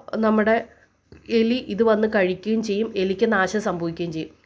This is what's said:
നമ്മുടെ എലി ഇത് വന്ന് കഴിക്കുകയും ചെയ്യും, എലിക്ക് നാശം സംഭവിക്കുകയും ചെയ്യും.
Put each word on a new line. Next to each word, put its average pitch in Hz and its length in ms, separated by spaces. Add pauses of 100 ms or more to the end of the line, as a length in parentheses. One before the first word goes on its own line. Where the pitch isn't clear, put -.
(200)
നമ്മുടെ 214 360 (760)
എലി 226 260 (100)
ഇത് 202 160
വന്ന് 220 260
കഴിക്കുകയും 208 540
ചെയ്യും, 214 320
എലിക്ക് 196 340
നാശം 202 320
സംഭവിക്കുകയും 170 500
ചെയ്യും. 156 200 (140)